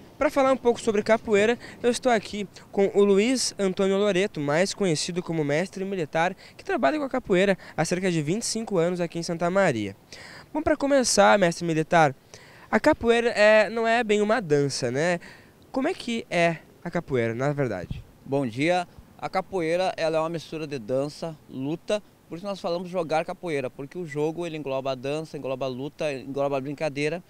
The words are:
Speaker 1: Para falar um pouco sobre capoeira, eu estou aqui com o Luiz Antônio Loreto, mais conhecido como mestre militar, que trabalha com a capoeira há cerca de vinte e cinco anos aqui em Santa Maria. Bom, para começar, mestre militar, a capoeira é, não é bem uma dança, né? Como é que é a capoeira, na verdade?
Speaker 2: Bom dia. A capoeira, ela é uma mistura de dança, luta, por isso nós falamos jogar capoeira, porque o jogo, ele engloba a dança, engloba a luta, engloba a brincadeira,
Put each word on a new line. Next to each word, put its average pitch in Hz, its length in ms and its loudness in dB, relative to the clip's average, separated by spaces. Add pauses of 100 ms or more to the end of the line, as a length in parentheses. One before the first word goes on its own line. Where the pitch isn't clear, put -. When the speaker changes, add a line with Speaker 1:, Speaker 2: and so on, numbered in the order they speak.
(160)
Speaker 1:
Para 285 140 2
falar 269 220 4
um 262 40 2
pouco 240 220 2
sobre 208 240 0
capoeira, 220 560 2 (240)
eu 240 80 2
estou 247 220 2
aqui 202 340 -2 (240)
com 196 240 2
o 202 80 6
Luiz 202 560 4
Antônio 196 380 0
Loreto, 196 420 0
mais 156 360 0
conhecido 175 480 -2
como 165 200 -2
mestre 160 400 -2
militar, 185 540 -2 (220)
que - 60 -20
trabalha 320 340 0
com 294 60 -6
a 269 40 -4
capoeira 196 480 2 (180)
há 160 120 0
cerca 180 240 -2
de 165 100 0
vinte 170 220 -2
e - 40 -6
cinco 220 300 -4
anos 175 240 2
aqui 170 180 -4
em 170 40 -4
Santa 170 260 -2
Maria. 143 480 2 (560)
Bom, 302 80 -2
para 311 160 2
começar, 220 640 4
mestre 175 280 0
militar, 156 480 4 (560)
a 220 80 2
capoeira 233 520 2
é, 214 400 6
não 226 180 -2
é 233 160 2
bem 208 160 2
uma 214 220 2
dança, 143 480 0
né? 170 280 0 (540)
Como 269 160 0
é 381 60 -2
que - 340 -6
é 170 300 2 (260)
a 175 60 -10
capoeira, 117 440 -2
na 131 200 0
verdade? 110 500 -4 (220)
Speaker 2:
Bom 139 200 -2
dia. 160 400 -2 (320)
A 147 120 -8
capoeira, 180 640 -2
ela 160 220 0
é - 20 0
uma 160 80 -2
mistura 160 380 -8
de 143 120 -8
dança, 139 560 -4 (140)
luta, 165 540 -6 (260)
por - 80 -10
isso 180 100 -12
nós 202 140 -6
falamos 180 280 -4
jogar 165 360 -2
capoeira, 160 440 -6
porque 143 300 -14
o 180 80 -8
jogo, 160 400 -4
ele 160 100 -8
engloba 135 360 -4
a - 20 -6
dança, 143 420 -6
engloba 131 300 -6
a - 20 -2
luta, 143 440 -6
engloba 139 440 -2
a 139 40 -2
brincadeira, 147 680 -4